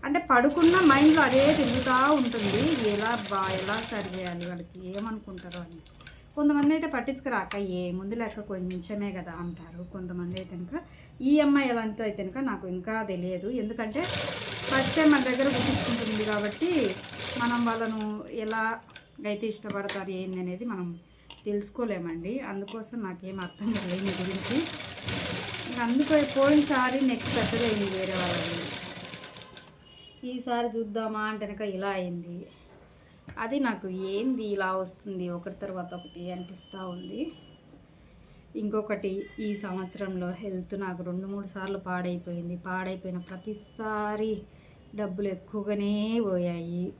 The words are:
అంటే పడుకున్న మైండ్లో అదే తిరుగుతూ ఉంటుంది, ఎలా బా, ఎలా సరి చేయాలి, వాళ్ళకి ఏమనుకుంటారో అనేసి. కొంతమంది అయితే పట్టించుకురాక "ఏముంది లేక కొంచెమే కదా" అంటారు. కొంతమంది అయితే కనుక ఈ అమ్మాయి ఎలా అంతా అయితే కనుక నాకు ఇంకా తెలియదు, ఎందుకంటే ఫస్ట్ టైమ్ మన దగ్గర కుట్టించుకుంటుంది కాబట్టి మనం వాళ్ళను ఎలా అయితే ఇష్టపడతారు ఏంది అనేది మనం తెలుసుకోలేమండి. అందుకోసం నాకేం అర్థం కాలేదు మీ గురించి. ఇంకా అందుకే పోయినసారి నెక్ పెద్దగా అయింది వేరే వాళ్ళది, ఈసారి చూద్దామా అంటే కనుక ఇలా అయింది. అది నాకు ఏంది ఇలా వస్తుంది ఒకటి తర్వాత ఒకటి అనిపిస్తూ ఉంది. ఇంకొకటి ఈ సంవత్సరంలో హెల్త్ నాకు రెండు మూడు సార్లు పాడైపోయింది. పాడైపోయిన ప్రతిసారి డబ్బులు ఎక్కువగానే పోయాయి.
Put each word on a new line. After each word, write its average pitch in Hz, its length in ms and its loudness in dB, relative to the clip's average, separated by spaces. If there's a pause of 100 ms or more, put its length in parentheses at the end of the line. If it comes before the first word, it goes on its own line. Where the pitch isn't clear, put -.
అంటే 285 160 2 (100)
పడుకున్న 294 460 8 (140)
మైండ్లో 302 320 10
అదే 262 200 8 (120)
తిరుగుతూ 254 420 4 (180)
ఉంటుంది, 233 480 2 (300)
ఎలా 208 180 2 (160)
బా, 196 160 0 (140)
ఎలా 190 200 0 (120)
సరి 196 260 -4
చేయాలి, 175 360 -6
వాళ్ళకి 175 300 -12 (120)
ఏమనుకుంటారో 190 720 -8
అనేసి. 170 280 -16 (420)
కొంతమంది 294 400 4
అయితే 320 140 0
పట్టించుకురాక 247 680 -2 (240)
"ఏముంది 185 360 -4
లేక 220 340 -6
కొంచెమే 185 640 -4
కదా" 175 220 -8 (100)
అంటారు. 165 380 -10 (100)
కొంతమంది 180 480 -6
అయితే 185 160 -10
కనుక 175 200 -10 (540)
ఈ 294 100 8
అమ్మాయి 285 300 6
ఎలా 233 120 2
అంతా 220 240 -4
అయితే 202 180 -2
కనుక 185 160 -6 (100)
నాకు 196 180 -4
ఇంకా 180 360 -4
తెలియదు, 180 440 -4 (140)
ఎందుకంటే 214 400 -4 (680)
ఫస్ట్ 269 280 4
టైమ్ 311 180 8
మన 269 160 6
దగ్గర 254 260 4
కుట్టించుకుంటుంది 214 680 2
కాబట్టి 208 460 0 (680)
మనం 240 240 2
వాళ్ళను 226 360 0 (380)
ఎలా 220 240 -2 (600)
అయితే 208 220 -2
ఇష్టపడతారు 202 720 -4
ఏంది 185 240 -6
అనేది 185 220 -6
మనం 190 220 -4 (540)
తెలుసుకోలేమండి. 202 920 -4 (180)
అందుకోసం 214 520 -8
నాకేం 185 360 -8
అర్థం 196 340 -4
కాలేదు 190 320 -2
మీ 190 160 0
గురించి. 190 360 0 (1080)
ఇంకా 240 180 -4
అందుకే 285 360 4 (140)
పోయినసారి 269 680 6 (100)
నెక్ 233 260 0
పెద్దగా 233 320 2
అయింది 208 260 2
వేరే 190 280 -2
వాళ్ళది, 170 340 0 (1700)
ఈసారి 240 460 -2
చూద్దామా 220 580 -4
అంటే 214 200 -4
కనుక 208 180 -6 (100)
ఇలా 196 220 -2
అయింది. 175 400 -6 (1000)
అది 233 220 -4
నాకు 214 280 0 (240)
ఏంది 220 420 0
ఇలా 196 200 0
వస్తుంది 185 560 -4
ఒకటి 175 320 -8
తర్వాత 185 320 -8
ఒకటి 175 280 -14 (100)
అనిపిస్తూ 180 480 -12 (100)
ఉంది. 185 320 -8 (1300)
ఇంకొకటి 208 560 -2 (280)
ఈ 214 160 -2
సంవత్సరంలో 185 760 -4 (100)
హెల్త్ 190 400 -6
నాకు 180 240 -6
రెండు 180 240 -4
మూడు 196 200 -6
సార్లు 196 320 -6
పాడైపోయింది. 180 760 -4 (100)
పాడైపోయిన 185 600 -6
ప్రతిసారి 214 1040 -4 (640)
డబ్బులు 202 340 -2
ఎక్కువగానే 202 640 -2 (360)
పోయాయి. 175 540 0 (160)